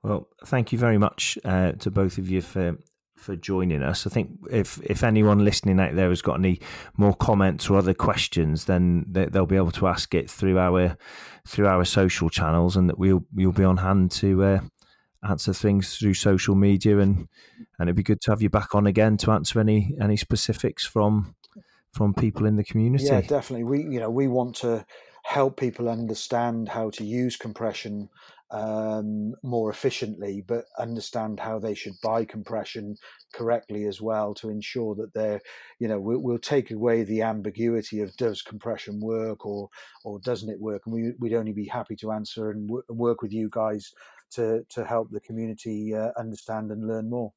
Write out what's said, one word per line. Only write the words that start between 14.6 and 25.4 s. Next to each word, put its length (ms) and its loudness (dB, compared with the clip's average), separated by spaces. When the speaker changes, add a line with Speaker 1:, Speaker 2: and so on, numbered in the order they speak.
Speaker 1:
answer 240 -2
things 460 2
through 160 2
social 400 2
media, 460 6
and, 280 4
and 100 2
it'd 60 2
be 80 2
good 180 0
to 100 0
have 100 2
you 100 2
back 240 0
on 100 6
again 320 4
to 140 2
answer 280 0
any, 400 4
any 160 2
specifics 680 -2
from, 500 2
from 220 2
people 320 0
in 100 4
the 80 2
community. 420 2
Speaker 2:
Yeah, 160 4
definitely. 420 -2
We, 180 0
you 180 -6
know, 120 -2
we 160 2
want 300 0
to 280 -2
help 360 0